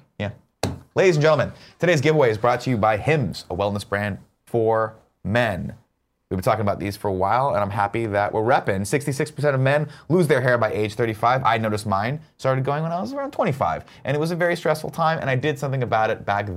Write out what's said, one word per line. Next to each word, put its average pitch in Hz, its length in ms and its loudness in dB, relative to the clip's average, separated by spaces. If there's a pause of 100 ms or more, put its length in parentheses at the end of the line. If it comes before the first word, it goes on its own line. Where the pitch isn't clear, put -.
(200)
Yeah. 104 120 -6 (640)
Ladies 180 220 4
and 151 60 2
gentlemen, 143 320 2 (260)
today's 143 220 2
giveaway 147 300 4
is 107 60 -2
brought 120 240 2
to - 80 -4
you 123 60 2
by 107 220 2
Hims, 131 520 -2
a 90 60 -6
wellness 101 320 -2
brand 101 300 -2 (280)
for 110 500 0 (280)
men. 113 500 0 (560)
We've 95 80 -2
been 92 60 -4
talking 110 200 2
about 98 180 0
these 95 160 -6
for - 100 -4
a 98 60 0
while, 107 380 2
and 104 80 0
I'm 101 100 0
happy 104 380 -2
that 101 260 0
we're 110 80 0
repping. 107 440 0
Sixty-six 147 460 -2
percent 143 240 0
of 131 60 0
men 143 260 2 (220)
lose 165 180 4
their 135 140 4
hair 123 160 2
by 110 160 0
age 104 220 -2
thirty-five. 120 500 0
I 117 120 4
noticed 107 280 -2
mine 107 340 -2 (160)
started 131 300 0
going 143 180 -2
when 165 80 -4
I 170 80 -4
was 226 140 -8
around 277 180 -6
twenty-five, 131 540 -2 (180)
and 143 140 -2
it - 20 -2
was 160 120 -2
a 175 40 -4
very 170 220 0
stressful 156 320 -2
time, 160 300 0
and 135 100 -4
I 131 80 0
did 147 200 0
something 135 260 -4
about 110 260 2
it - 160 -4
back 104 320 0